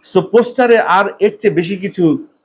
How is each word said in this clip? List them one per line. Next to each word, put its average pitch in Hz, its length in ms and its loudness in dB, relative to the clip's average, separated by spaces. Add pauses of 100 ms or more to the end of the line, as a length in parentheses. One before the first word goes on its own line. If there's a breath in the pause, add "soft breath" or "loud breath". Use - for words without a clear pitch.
(140)
So 185 80 2
পোস্টারে 233 560 2
আর 196 280 2 (140)
এর 208 200 0
চেয়ে 196 140 0
বেশি 175 240 -4
কিছু 175 500 -2 (180)